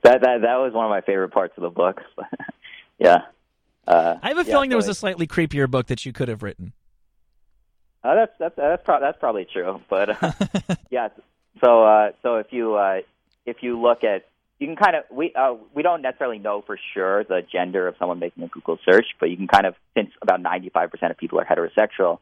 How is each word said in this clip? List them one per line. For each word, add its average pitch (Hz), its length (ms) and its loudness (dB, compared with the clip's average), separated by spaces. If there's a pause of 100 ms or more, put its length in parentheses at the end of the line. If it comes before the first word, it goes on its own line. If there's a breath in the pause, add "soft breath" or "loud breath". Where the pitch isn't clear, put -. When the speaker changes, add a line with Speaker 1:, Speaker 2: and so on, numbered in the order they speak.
Speaker 1:
That, 120 180 8
that, 123 200 4
that 117 160 2
was 131 160 -2
one 113 120 0
of 107 40 -2
my 101 120 0
favorite 95 280 -2
parts 92 280 -2
of 90 60 -10
the 85 60 -4
book. 90 320 -2 (160)
<laughs> - 800 -18
Yeah. 87 200 6 (680)
Uh, 85 340 4
Speaker 2:
I - 80 -6
have 311 80 -2
a 359 40 0
Speaker 1:
yeah, 311 100 0
Speaker 2:
feeling 277 180 2
there 247 80 0
was 202 80 0
Speaker 1:
so 208 60 -4
Speaker 2:
a 185 40 -4
slightly 180 320 -4
creepier 143 420 -2
book 127 180 -2
that - 180 -8
you 131 80 -12
could 127 140 -6
have 110 160 -8
written. 92 300 -14 (1300)
Speaker 1:
Uh, 131 120 2
that's, 220 240 2
that's, 170 160 -6
that's 156 280 -2
pro-, 151 180 2
that's 139 180 -2
probably 107 320 -4
true, 95 380 -6
but, 101 320 -2
uh, 185 100 -2 (280)
Speaker 2:
<laughs> - 300 -8
Speaker 1:
yeah. 120 200 -4 (540)
So, 117 200 8
uh, 107 280 6 (120)
so 120 140 -2
if 107 140 -6
you, 117 240 -2
uh, 98 240 0 (460)
if 120 160 -10
you 120 200 -6
look 120 220 2
at, 101 220 -2 (340)
you 143 80 -8
can 160 80 -10
kind 185 200 2
of, 151 160 -4
we, 151 220 -6
uh, 131 220 0 (180)
we 147 100 -4
don't 170 180 0
necessarily 127 380 -6
know 104 260 -6
for 101 120 -10 (160)
sure 98 300 0
the 92 180 -2 (100)
gender 90 360 -2
of 87 120 -6
someone 90 200 -4
making 85 240 -10
a 85 40 -12
Google - 300 -8 (120)
search, 101 160 6 (140)
but 82 100 -2
you 87 80 -8
can 92 100 -8
kind 98 180 4
of, 92 100 -2 (220)
since 104 120 -4 (120)
about 92 200 0
ninety-five 87 500 -4
percent 85 200 -4
of - 60 -10
people 85 220 -2
are 85 60 -4
heterosexual 85 760 0